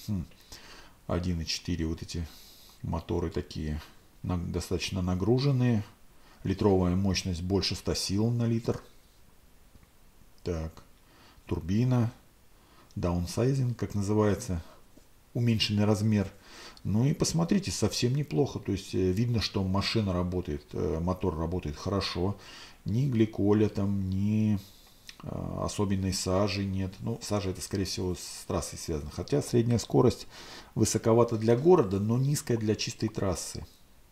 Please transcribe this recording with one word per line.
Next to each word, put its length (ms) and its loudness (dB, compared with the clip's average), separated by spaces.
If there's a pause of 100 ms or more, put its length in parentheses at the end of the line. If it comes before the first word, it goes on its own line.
хм, 180 -4 (800)
один 340 -2
и 60 -4
четыре 400 -4
вот 160 -4
эти 240 -6 (560)
моторы 480 -2
такие 500 -4 (420)
на-, 140 -2
достаточно 640 -2
нагруженные. 840 2 (600)
Литровая 520 4
мощность 440 0
больше 360 0
ста 180 -4
сил 360 0
на 160 0
литр. 360 -2 (1600)
Так, 400 -6 (640)
турбина, 640 2 (840)
даунсайзинг, 840 0
как 160 -6
называется, 680 2 (760)
уменьшенный 500 2
размер. 440 2 (540)
Ну 220 2
и 100 2
посмотрите, 560 0
совсем 460 0
неплохо. 420 -2
То 140 -4
есть, 200 -6
э, 200 2
видно, 280 2
что 220 -2
машина 500 0
работает, 600 -2
э, 260 -2
мотор 400 0
работает 380 -4
хорошо. 600 -2 (480)
Ни 240 0
гликоля 600 4
там, 420 0
ни, 480 2 (640)
э, 400 -6
особенной 500 0
сажи 520 0
нет. 340 -2
Ну, 240 -6
сажа — 280 -2
это, 100 -6
скорее 240 -2
всего, 320 -4
с 320 -14
трассой 320 -4
связано. 320 -4
Хотя 300 -2
средняя 360 2
скорость 480 2 (480)
высоковата 600 4
для 200 4
города, 440 4
но 180 2
низкая 400 0
для 160 2
чистой 360 -4
трассы. 540 -4 (480)